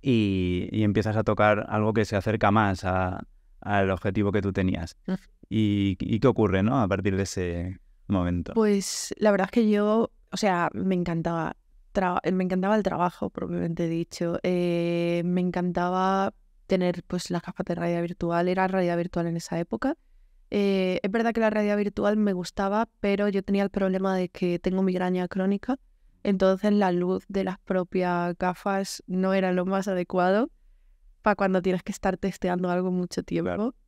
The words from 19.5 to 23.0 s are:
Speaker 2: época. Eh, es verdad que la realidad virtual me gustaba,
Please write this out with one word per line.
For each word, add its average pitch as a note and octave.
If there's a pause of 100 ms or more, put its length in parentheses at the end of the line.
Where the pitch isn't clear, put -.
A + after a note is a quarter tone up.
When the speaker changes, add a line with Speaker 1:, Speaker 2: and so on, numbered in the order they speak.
Speaker 2:
época. C4 (540)
Eh, F#3+
es F#3+
verdad A3+
que A3+
la A3
realidad G#3
virtual G#3
me G#3
gustaba, G3 (120)